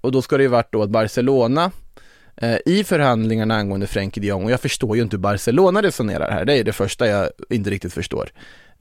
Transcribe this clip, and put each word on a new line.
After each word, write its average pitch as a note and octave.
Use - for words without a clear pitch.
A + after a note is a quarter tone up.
och B2+
då C3
ska -
det C3+
ju C3+
varit A#2+
då G#2+
att G#2
Barcelona, B2
eh, A2+
i F#3+
förhandlingarna A2+
angående G2
Frenkie G2
de G2+
Jong, G2
och A2
jag B2
förstår A2+
ju A#2+
inte G#2
hur F#2
Barcelona D#3
resonerar G#2
här, E2+
det C#3
är A2
det G#2+
första G2
jag G2+
inte G#2
riktigt F#2+
förstår. -